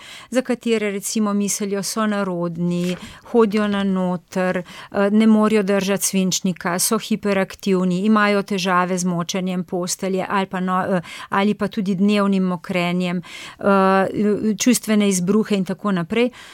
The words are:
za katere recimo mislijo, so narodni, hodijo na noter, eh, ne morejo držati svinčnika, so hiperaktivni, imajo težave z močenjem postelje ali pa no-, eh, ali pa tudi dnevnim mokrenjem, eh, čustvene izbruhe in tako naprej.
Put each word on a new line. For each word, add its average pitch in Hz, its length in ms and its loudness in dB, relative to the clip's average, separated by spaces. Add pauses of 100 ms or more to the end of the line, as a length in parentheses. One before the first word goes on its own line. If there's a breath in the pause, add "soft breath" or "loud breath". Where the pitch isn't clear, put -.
(300 loud breath)
za 254 120 0
katere 226 480 -2
recimo 202 420 -2
mislijo, 202 500 -2
so 220 240 -2
narodni, 175 920 -2 (360 loud breath)
hodijo 214 360 4
na 196 160 -2
noter, 185 760 -2
eh, - 520 -2
ne 214 160 6
morejo 214 360 4
držati 196 440 0
svinčnika, 185 720 -2
so 214 200 0
hiperaktivni, 190 1040 0
imajo 208 380 4
težave 180 560 0
z 175 60 -4
močenjem 180 600 -2
postelje 185 640 -4
ali 190 180 0
pa 190 140 -6
no-, 185 240 0 (120)
eh, 175 40 0 (280 loud breath)
ali 202 260 2
pa 202 140 -4
tudi 196 260 -2
dnevnim 202 480 2
mokrenjem, 180 800 -2 (360 loud breath)
eh, 196 1000 2
čustvene 214 500 2
izbruhe 202 480 2
in 190 80 0
tako 202 280 -4
naprej. 220 380 0 (240 loud breath)